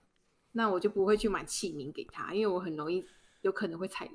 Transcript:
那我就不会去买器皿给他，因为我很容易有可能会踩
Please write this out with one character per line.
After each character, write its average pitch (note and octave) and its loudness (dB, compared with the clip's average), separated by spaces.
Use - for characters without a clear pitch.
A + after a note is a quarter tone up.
那 A3+ 2
我 F3+ 2
就 G3+ 2
不 G3 4
会 G#3+ 6
去 A3+ 0
买 F3+ 0
器 - -4
皿 C#3+ -6
给 - -8
他， - -8
因 G#3 2
为 G#3+ 4
我 F3+ 2
很 E3+ -4
容 D3+ -2
易 F3+ 0
有 F#3+ 4
可 F#3+ -2
能 E3 -6
会 F#3 -4
踩 - -8